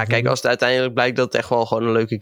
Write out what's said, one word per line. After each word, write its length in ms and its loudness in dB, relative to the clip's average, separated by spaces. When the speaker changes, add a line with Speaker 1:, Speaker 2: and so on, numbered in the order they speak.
Speaker 1:
bijvoorbeeld? 220 0
Speaker 2:
als 100 0
het 80 -2
uiteindelijk 460 0
blijkt 220 0
dat 100 0
het 100 -2
echt 140 -2
wel 160 2
gewoon 180 -2
een 80 0
leuke 300 0